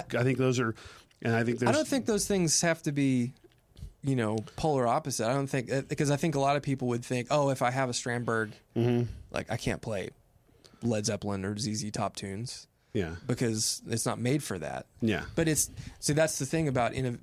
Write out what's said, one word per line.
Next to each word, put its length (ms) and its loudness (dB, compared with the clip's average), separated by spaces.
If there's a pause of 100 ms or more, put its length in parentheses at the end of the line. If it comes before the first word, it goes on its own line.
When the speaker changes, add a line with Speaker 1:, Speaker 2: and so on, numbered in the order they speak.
Speaker 1:
it's, 100 -6
I 80 2
think 140 2
those 200 2
are, 160 0 (480)
and 140 2
I 80 2
think 180 0
Speaker 2:
I 40 4
Speaker 1:
there's 100 4
Speaker 2:
don't 120 2
think 180 0
those 200 0
things 360 2
have 200 2
to 100 -2
be, 420 2 (680)
you 120 0
know, 240 2 (160)
polar 320 2
opposite. 420 0
I 40 2
don't 160 0
think, 240 -2
uh, 100 0 (140)
'cause 160 2
I 40 2
think 200 0
a 40 2
lot 160 4
of 60 -2
people 260 0
would 160 0
think, 280 -2
"Oh, 180 6
if 120 0
I 100 2
have 160 0
a 40 -2
Strandberg, 600 -2 (240)
Speaker 1:
Mm-hmm. 260 4 (300)
Speaker 2:
like, 180 -4
I 60 -2
can't 260 -4
play 280 -4 (720)
Led 240 0
Zeppelin 380 -2
or 140 -2
Z 160 -2
Z 160 -6
Top 240 -4
tunes." 540 -8 (240)
Speaker 1:
Yeah. 240 -2 (100)
Speaker 2:
because 600 0
it's 200 -2
not 120 -2
made 240 0
for 160 -6
that. 280 -8 (140)
Speaker 1:
Yeah. 240 2 (100)
Speaker 2:
But 140 2
it's, 220 2 (300)
see, 140 0
that's 240 2
the 80 -2
thing 220 0
about 240 2
inno-, 300 -2